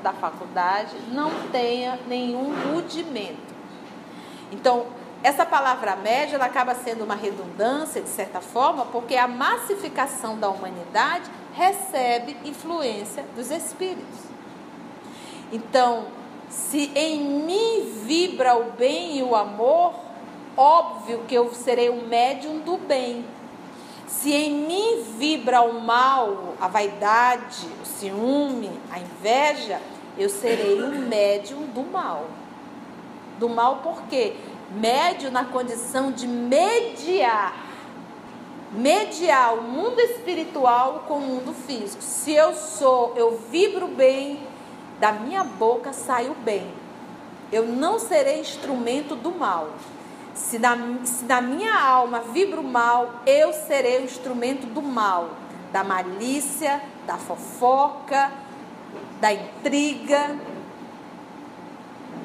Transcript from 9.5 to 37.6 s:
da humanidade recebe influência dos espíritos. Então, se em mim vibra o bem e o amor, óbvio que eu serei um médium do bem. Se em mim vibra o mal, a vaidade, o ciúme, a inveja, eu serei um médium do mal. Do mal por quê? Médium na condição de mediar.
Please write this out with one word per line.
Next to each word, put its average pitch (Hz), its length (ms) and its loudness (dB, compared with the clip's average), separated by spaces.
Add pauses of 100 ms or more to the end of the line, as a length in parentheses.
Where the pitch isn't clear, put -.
da 214 120 0
humanidade 190 800 -2 (240)
recebe 269 920 0
influência 277 800 -6 (120)
dos 247 160 -8
espíritos. - 680 -6 (1300)
Então, 226 560 2 (420)
se 285 460 -4
em 311 240 0
mim 302 840 0
vibra 254 540 4
o 233 140 0
bem 285 480 0
e 254 40 0
o 247 120 4
amor, 233 580 4 (640)
óbvio 269 680 6
que 262 80 -2
eu 240 180 4
serei 240 360 2
um 240 180 -4
médium 269 520 2
do 330 180 -2
bem. 247 460 -2 (840)
Se - 260 0
em 294 180 2
mim 349 520 2 (140)
vibra 254 440 4
o 233 200 4
mal, 226 800 2
a 185 80 0
vaidade, 214 1000 2 (140)
o - 40 -14
ciúme, 226 840 0 (200)
a 170 80 -8
inveja, 214 800 2 (380)
eu 196 120 2
serei 214 520 2
um 269 260 -2
médium 208 600 2
do 247 160 -6
mal. 277 420 -4 (1120)
Do 226 100 0
mal 233 300 4
por 330 260 -6
quê? 247 320 0 (360)
Médium 262 600 2
na 254 120 0
condição 254 680 -2
de 240 160 -6
mediar. 262 1300 2 (1160)